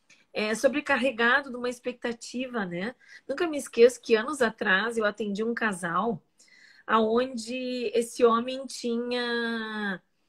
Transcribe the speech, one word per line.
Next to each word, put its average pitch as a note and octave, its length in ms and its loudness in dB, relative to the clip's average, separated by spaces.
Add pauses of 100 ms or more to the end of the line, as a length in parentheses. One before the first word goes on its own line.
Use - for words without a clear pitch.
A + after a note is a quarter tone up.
(320)
é, G#3+ 220 -2
sobrecarregado C4 960 2
de A#3+ 80 -10
uma B3 140 -4
expectativa, A#3+ 960 -6
né? F3+ 280 -6 (320)
Nunca C#4+ 200 -2
me D4+ 100 -4
esqueço B3 460 6
que A#3 120 2
anos C4 280 0
atrás A3 560 2
eu A3 60 2
atendi G#3 380 -2
um A#3 120 -2
casal F#3 680 -2 (640)
aonde A#3+ 1080 0
esse A#3+ 300 2
homem B3+ 420 2
tinha, A#3 1400 -4 (260)